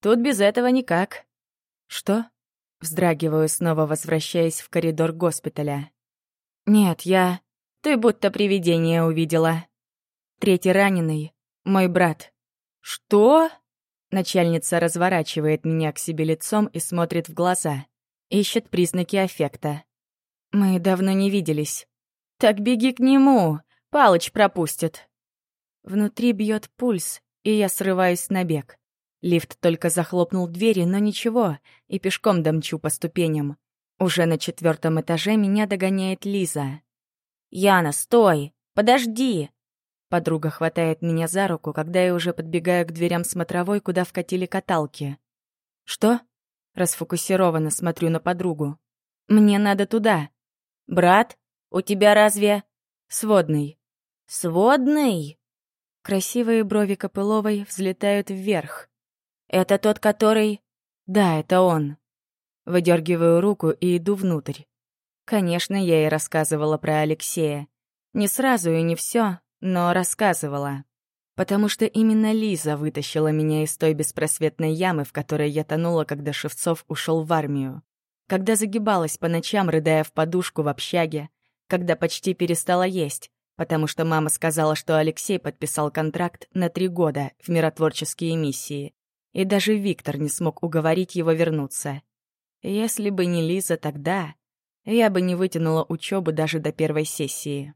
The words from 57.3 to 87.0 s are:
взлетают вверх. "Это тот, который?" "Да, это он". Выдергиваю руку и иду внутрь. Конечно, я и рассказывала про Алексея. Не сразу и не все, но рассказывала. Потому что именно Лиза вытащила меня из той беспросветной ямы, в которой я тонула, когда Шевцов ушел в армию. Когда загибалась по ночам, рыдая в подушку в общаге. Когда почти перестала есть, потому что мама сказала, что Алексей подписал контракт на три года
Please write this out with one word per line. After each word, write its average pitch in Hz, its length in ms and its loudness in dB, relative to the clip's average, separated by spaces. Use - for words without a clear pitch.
взлетают 196 600 -2
вверх. 190 580 -4
"Это 185 320 2
тот, 214 220 0
который?" 214 600 2
"Да, 185 320 2
это 185 220 2
он". 156 380 2
Выдергиваю 170 760 2
руку 185 300 0
и 175 260 0
иду 185 200 -2
внутрь. 160 460 -4
Конечно, 185 520 -2
я 165 300 2
и - 20 2
рассказывала 156 720 -2
про 151 220 -2
Алексея. 151 680 -4
Не 208 140 0
сразу 208 460 0
и 165 100 2
не 165 140 0
все, 214 420 -2
но 175 320 0
рассказывала. 143 920 -2
Потому 202 320 0
что 220 180 -2
именно 220 460 2
Лиза 190 440 -2
вытащила 151 520 -2
меня 156 340 0
из 156 140 -6
той 156 180 2
беспросветной 156 800 -4
ямы, 165 320 -2
в - 80 -16
которой 151 380 -2
я 151 140 -4
тонула, 165 400 -2
когда 147 280 -8
Шевцов - 560 -6
ушел 160 340 -2
в 160 100 -4
армию. 139 500 -4
Когда 190 300 0
загибалась 202 600 -2
по 170 120 -4
ночам, 170 420 -2
рыдая 156 340 2
в - 80 -14
подушку 165 500 -2
в 147 60 -2
общаге. 156 600 -4
Когда 175 280 0
почти 175 380 -2
перестала 175 480 0
есть, 185 480 -4
потому 156 300 -2
что 165 180 -4
мама 160 240 0
сказала, 156 460 0
что 156 240 0
Алексей 156 400 -2
подписал 151 520 -6
контракт 165 600 -6
на 180 160 -2
три 180 200 -2
года 151 520 -2